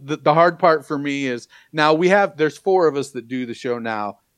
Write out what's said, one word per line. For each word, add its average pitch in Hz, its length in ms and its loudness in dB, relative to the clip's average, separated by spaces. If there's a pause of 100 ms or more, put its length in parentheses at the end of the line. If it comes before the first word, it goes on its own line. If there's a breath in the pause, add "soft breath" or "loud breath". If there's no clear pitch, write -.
the, 139 160 -8
the 147 160 2
hard 170 240 4
part 160 280 2
for 147 120 -6
me 139 280 -6
is 120 220 -6 (240 soft breath)
now 156 220 2
we 175 160 2
have, 196 260 2
there's 151 220 -2
four 175 280 0
of 143 100 0
us 135 160 -6
that 117 140 -12
do 127 200 -8
the 117 80 -10
show 120 240 -6
now. 107 400 -6 (200)